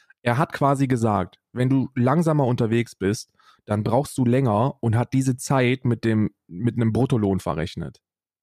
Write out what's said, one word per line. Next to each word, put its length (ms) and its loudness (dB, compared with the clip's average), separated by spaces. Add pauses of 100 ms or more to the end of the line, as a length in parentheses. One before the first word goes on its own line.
(220)
Er 140 0
hat 160 0
quasi 360 0
gesagt, 500 0 (140)
wenn 160 -2
du 260 0
langsamer 500 2
unterwegs 520 0
bist, 340 -4 (360)
dann 180 -2
brauchst 320 -2
du 80 0
länger 560 2
und 160 0
hat 160 -2
diese 240 0
Zeit 480 0
mit 180 -2
dem, 280 0 (160)
mit 300 -4
einem 140 0
Bruttolohn 480 2
verrechnet. 640 -8 (420)